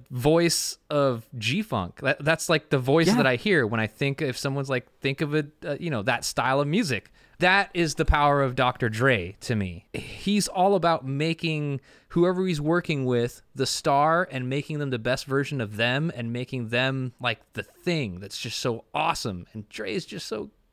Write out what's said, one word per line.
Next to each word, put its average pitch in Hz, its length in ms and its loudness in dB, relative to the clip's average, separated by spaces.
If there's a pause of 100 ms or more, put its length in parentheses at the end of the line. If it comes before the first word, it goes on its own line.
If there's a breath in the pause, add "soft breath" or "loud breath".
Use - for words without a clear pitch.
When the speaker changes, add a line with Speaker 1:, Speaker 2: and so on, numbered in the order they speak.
Speaker 1:
voice 160 680 2 (120)
of 135 380 0 (100)
G-Funk. 117 600 -4
That, 143 240 -2
that's, 156 260 0
like, 156 200 2
the 143 100 4
voice 147 280 4
Speaker 2:
Yeah. 214 100 6
Speaker 1:
that 180 100 6
I 127 80 4
hear 147 320 4
when 113 140 0
I 110 60 0
think, 139 340 -2
if 135 160 -2
someone's 139 320 -4
like, 127 180 -2 (140)
think 139 200 -2
of 147 140 -2
it, 151 120 0 (180)
uh, 147 160 -4
you 165 80 -4
know, 120 140 -2
that 117 200 0
style 131 380 0
of 143 80 0
music. 156 420 -2 (280 soft breath)
That 185 340 4
is 170 220 0
the 156 100 2
power 143 360 4
of 127 140 0
Doctor 123 320 2
Dre 110 540 2
to 120 140 -2
me. 92 380 -4
He's - 540 -2
all 190 280 2
about 165 300 0
making 147 760 -4 (280 soft breath)
whoever 180 360 2
he's 160 160 -2
working 156 440 0
with 120 360 0 (140)
the 131 100 0
star 160 680 2
and 127 160 -6
making 147 320 -4
them 139 120 -4
the 123 80 -2
best 123 260 -2
version 139 340 -2
of 107 160 -4
them 127 400 0
and 117 160 -6
making 123 380 -6
them, 127 500 -2
like, 120 200 -4 (140)
the 107 100 -8
thing 131 580 -4
that's 101 160 -14
just - 220 -8
so 117 340 -4
awesome. 139 600 -2
And 107 140 -12
Dre - 260 -8
is 190 120 -4
just - 220 -12
so 214 240 -8 (220)